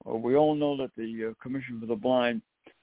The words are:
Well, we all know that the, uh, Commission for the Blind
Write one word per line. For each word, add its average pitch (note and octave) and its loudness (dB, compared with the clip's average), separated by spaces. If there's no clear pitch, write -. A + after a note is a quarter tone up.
Well, A#2 -4
we A#2+ 2
all D3+ 6
know D3 0
that C3 -6
the, A2+ -6
uh, - -20
Commission B2+ -8
for A2+ -8
the A#2 -2
Blind A#2+ 2